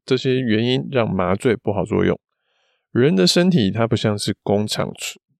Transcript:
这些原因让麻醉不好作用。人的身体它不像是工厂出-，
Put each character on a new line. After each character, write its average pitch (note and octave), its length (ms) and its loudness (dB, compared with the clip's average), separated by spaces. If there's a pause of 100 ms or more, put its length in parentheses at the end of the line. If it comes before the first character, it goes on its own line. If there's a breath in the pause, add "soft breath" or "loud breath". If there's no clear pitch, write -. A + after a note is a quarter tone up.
这 C3 120 0
些 B2+ 220 -2
原 A2+ 260 0
因 C3 260 0
让 A#2+ 200 0
麻 F#2 240 0
醉 A2 220 0
不 - 160 -4
好 F#2 120 -2
作 F#2+ 200 0
用。 F#2 140 0 (720)
人 C#3+ 260 2
的 F#3 100 4
身 F3+ 240 2
体 A#2 200 2
它 A2+ 160 -2
不 A#2 100 0
像 G#2 200 0
是 G#2 260 -6
工 G#2 240 0
厂 - 320 -6
出-， - 200 -12 (220)